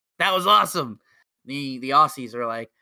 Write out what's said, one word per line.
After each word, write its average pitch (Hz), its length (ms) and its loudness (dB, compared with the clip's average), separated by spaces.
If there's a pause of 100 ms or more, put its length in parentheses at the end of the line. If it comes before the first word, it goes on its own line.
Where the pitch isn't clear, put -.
(180)
That 185 160 0
was 185 120 -2
awesome. 180 540 2 (440)
The, 135 340 -8
the 131 120 -8
Aussies 139 440 2
are 120 120 -6
like 113 240 -8 (120)